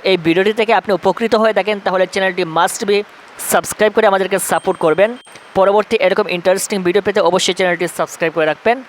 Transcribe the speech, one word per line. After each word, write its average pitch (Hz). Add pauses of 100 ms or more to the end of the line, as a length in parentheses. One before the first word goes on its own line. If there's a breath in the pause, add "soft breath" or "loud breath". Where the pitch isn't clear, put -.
(120)
এই 185 (100)
ভিডিওটি 190
থেকে 220
আপনি 196
উপকৃত 196
হয়ে 220
থাকেন, 202
তাহলে 185 (100)
চ্যানেলটি 190 (140)
must 180
be 202 (540)
সাবস্ক্রাইব 208
করে 220
আমাদেরকে 190 (120)
সাপোর্ট 180
করবেন। 170 (480)
পরবর্তী 196 (100)
এরকম 190 (120)
ইন্টারেস্টিং 190 (100)
ভিডিও 190
পেতে 208 (100)
অবশ্যই 180
চ্যানেলটি 180 (120)
সাবস্ক্রাইব 165
করে 160
রাখবেন। 226 (120)